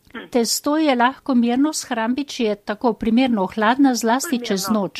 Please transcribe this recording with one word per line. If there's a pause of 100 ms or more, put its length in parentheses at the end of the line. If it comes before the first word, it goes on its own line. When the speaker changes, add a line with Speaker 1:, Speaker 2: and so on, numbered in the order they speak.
(280)
Speaker 1:
Testo
je
lahko
mirno
v
shrambi,
če
je
tako
primerno
hladna,
zlasti
Speaker 2:
Primerno.
Speaker 1:
čez
noč.